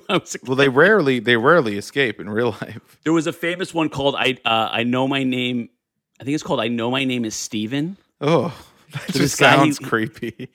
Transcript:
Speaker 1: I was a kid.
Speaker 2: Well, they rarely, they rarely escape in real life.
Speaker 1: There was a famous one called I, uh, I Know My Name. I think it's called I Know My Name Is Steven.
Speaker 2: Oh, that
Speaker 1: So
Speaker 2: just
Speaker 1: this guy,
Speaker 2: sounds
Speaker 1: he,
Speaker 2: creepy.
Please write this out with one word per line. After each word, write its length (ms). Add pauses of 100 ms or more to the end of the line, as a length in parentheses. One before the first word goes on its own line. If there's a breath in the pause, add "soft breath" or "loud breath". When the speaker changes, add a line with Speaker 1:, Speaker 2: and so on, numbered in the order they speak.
Speaker 1:
I 100
was 160
a 40
kid. 100
Speaker 2:
Well, 80
they 120
rarely, 500
they 180
rarely 400
escape 440
in 100
real 200 (100)
life. 440
Speaker 1:
There 80
was 140
a 60
famous 420
one 140
called 280
I, 280
uh, 260
I 140
Know 240
My 160
Name. 460 (500)
I 40
think 100
it's 100
called 160
I 80
Know 220
My 140
Name 200
Is 100
Steven. 600 (240)
Speaker 2:
Oh, 340 (380 loud breath)
that 100
Speaker 1:
So 40
Speaker 2:
just 120
Speaker 1:
this 180
guy, 200
Speaker 2:
sounds 220
Speaker 1:
he, 60
Speaker 2:
creepy. 720